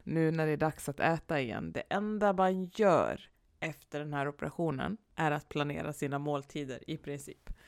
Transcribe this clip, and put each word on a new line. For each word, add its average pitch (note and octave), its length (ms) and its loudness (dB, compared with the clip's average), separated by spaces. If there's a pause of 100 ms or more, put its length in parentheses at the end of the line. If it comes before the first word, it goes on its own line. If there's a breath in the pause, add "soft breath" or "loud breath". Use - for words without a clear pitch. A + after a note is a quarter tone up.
nu D#3+ 280 4
när D#3+ 140 2
det D#3 60 2
är D3 60 2
dags D#3 320 0
att C#3 100 -6
äta D#3+ 400 2
igen?" G#2 320 -4
Det - 180 -4
enda G#3 440 2
man F#3 320 2
gör E3+ 640 4 (300)
efter D3+ 400 -8
den D3 140 -6
här C#3+ 140 -2
operationen D3 680 -2 (180)
är D#3 160 2
att D3+ 180 -4
planera D3+ 440 -2
sina C#3 260 -2
måltider C#3+ 680 -4
i D#3 80 -4
princip. - 520 -10 (180 loud breath)